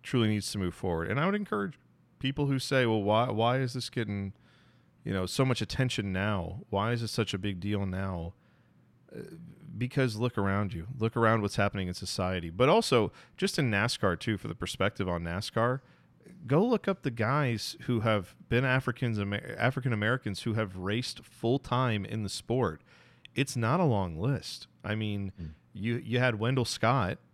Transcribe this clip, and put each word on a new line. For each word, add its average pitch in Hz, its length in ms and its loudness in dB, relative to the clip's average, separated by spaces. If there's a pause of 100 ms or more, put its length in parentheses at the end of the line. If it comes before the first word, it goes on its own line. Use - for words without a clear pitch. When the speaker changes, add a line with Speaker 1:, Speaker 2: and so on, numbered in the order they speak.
Speaker 1:
truly 117 260 2
needs 104 240 0
to 107 60 -6
move 90 160 -2
forward. 82 360 -2
And 123 80 0
I 160 80 0
would 196 80 0
encourage 202 440 -4 (400)
people 135 280 -2
who 135 120 0
say, 127 280 2
"Well, 110 160 2
why, 107 280 4
why 117 280 2
is 127 140 -2
this 127 180 -8
getting, 101 440 -4 (720)
you - 80 -4
know, 92 140 -2
so 131 180 2
much 127 180 2
attention 107 500 -2
now? 95 480 -2 (100)
Why 104 220 2
is 117 80 -2
this 113 100 -6
such - 240 -2
a 95 40 -4
big 95 220 -4
deal 98 260 -2
now?" 92 480 -4 (800)
Uh, - 60 -12 (560)
because 123 400 0
look 120 200 0
around 98 380 2
you. 85 120 -8 (120)
Look 110 180 0
around 113 240 4
what's 101 160 0
happening 101 320 0
in 90 60 -4
society. 90 560 -4
But 117 180 4
also, 139 420 6 (280)
just - 200 -2
in 131 120 2
nascar 101 480 2
too, 110 180 0
for 104 120 -8
the 107 60 -8
perspective 95 540 -2
on 85 160 -2
nascar, 113 560 0 (640)
go 175 180 4
look 247 220 0
up 190 160 -2
the 135 80 -2
guys 117 720 0
who 117 180 0
have 107 340 2 (160)
been 127 160 4
Africans, 123 520 0
Amer-, 101 400 -4
African 123 360 2
Americans 107 480 0
who 117 120 0
have 101 220 -2
raced 101 480 -4
full 123 340 0
time 120 460 0
in 110 180 -4
the 101 60 -2
sport. 117 540 -2 (520)
It's - 220 -2
not 123 240 2
a 180 40 4
long 95 360 0
list. - 460 -4 (180)
I 104 100 -2
mean, 101 460 -4
Speaker 2:
Mm. 78 100 -8 (220)
Speaker 1:
you, 113 320 -2
you 117 140 0
had 123 200 2
Wendell 120 280 2
Scott 113 520 2 (140)